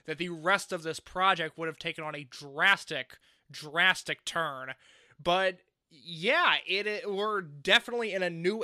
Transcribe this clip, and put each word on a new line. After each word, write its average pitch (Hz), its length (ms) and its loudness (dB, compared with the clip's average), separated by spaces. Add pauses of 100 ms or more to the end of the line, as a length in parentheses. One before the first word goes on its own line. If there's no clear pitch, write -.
that 156 140 -8
the 175 100 -4
rest 175 420 0
of 170 120 -6
this 160 160 -6
project 185 580 0
would 165 100 -4
have 151 120 -8
taken 165 240 -6
on 151 120 -8
a 147 140 -12
drastic, 147 880 0 (320)
drastic 156 720 0
turn. 135 520 -6 (460)
But 185 360 2 (320)
yeah, 175 680 2 (100)
it, 196 180 0
it, 208 260 -4
we're 202 300 0
definitely 190 720 0
in 190 100 -2
a 175 60 0
new 175 340 -2